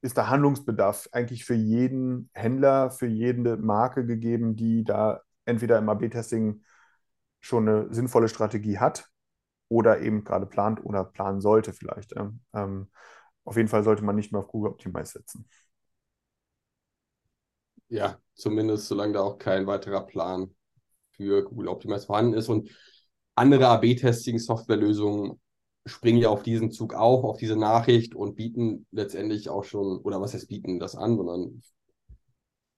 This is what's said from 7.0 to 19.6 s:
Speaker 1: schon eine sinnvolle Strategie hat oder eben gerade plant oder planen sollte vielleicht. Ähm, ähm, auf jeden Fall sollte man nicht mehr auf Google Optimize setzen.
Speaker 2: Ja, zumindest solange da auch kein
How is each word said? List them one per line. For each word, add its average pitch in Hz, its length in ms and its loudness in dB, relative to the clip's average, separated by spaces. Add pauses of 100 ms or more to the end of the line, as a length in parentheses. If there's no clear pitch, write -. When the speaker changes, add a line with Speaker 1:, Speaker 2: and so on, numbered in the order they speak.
Speaker 1:
schon 110 280 0
eine 107 240 0
sinnvolle 113 360 2
Strategie 107 500 -4
hat - 300 0 (600)
oder 113 320 6
eben 107 240 -2
gerade 95 220 -4
plant 107 380 -2
oder 98 200 -4
planen 98 380 -6
sollte 104 320 4
vielleicht. - 420 -14
Ähm, 107 240 -10 (140)
ähm, 98 360 -8 (540)
auf 107 120 -6
jeden 110 120 2
Fall 107 160 2
sollte 107 200 2
man 104 120 0
nicht 104 160 -4
mehr 101 80 -2
auf - 80 -12
Google 104 240 -4
Optimize - 460 -10
setzen. - 280 -20 (2500)
Speaker 2:
Ja, 104 300 -4 (160)
zumindest 107 540 -2
solange 104 260 -2
da 101 60 0
auch 101 180 -2
kein 95 280 0